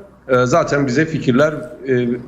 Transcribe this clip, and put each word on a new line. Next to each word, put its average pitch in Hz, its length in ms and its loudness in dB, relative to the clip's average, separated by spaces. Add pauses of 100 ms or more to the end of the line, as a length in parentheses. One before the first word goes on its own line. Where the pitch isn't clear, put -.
(280)
e, 127 180 4
zaten 143 400 0
bize 135 200 0
fikirler, 139 460 2
e, 123 560 -4 (200)